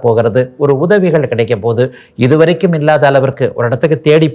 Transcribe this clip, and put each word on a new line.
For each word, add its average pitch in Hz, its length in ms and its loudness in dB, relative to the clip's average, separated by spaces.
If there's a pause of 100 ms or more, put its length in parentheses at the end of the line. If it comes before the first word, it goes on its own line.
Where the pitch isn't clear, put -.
போகிறது, 113 380 0 (200)
ஒரு 139 120 2 (100)
உதவிகள் 175 460 0
கிடைக்க 117 240 -2 (100)
போகுது, 117 180 0 (420)
இதுவரைக்கும் 165 540 2
இல்லாத 147 320 2
அளவிற்கு 131 340 0 (120)
ஒரு 120 120 -2
இடத்துக்கு 147 380 -2
தேடி 156 280 4